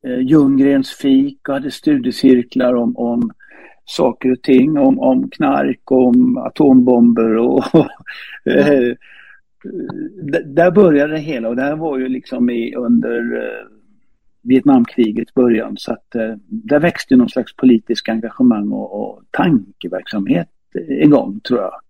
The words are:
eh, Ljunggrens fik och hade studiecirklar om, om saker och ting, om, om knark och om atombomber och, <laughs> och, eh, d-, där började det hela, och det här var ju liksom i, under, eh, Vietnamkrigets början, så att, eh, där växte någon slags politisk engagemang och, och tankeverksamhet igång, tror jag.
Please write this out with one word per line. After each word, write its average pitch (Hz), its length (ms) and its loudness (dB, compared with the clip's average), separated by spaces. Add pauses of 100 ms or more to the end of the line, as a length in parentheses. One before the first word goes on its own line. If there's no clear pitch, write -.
eh, 127 120 -6
Ljunggrens 135 680 2
fik 139 600 -2
och 139 40 -4
hade 135 180 -6
studiecirklar 127 1000 0
om, 120 240 -2
om 120 340 -4 (540)
saker - 460 -2
och - 100 -2
ting, 143 360 4
om, 135 220 2
om 131 300 0
knark 139 640 -4
och 127 160 4
om 123 300 2
atombomber 120 1000 2
och, 131 200 0
<laughs> - 180 -4
och, 156 120 6 (640)
eh, 139 440 2 (1400)
d-, 160 140 -2
där 165 260 2
började 156 420 2
det 156 60 -6
hela, 131 300 -6
och 120 60 -4
det 127 60 -4
här 143 140 -4
var 156 220 -6
ju 131 100 -6
liksom 127 420 -4
i, 117 260 -6
under, 117 600 -2
eh, 110 300 -10 (760)
Vietnamkrigets 120 920 0
början, 113 440 0
så - 160 -10
att, - 220 -16
eh, 110 200 -6 (120)
där 113 320 -2
växte 165 360 0
någon 120 140 4
slags - 260 -8
politisk 117 540 0
engagemang 110 640 -2
och, 104 300 -8
och 104 200 -12 (100)
tankeverksamhet 101 1160 -4 (400)
igång, 139 500 2
tror 120 200 -4
jag. 92 140 -6 (160)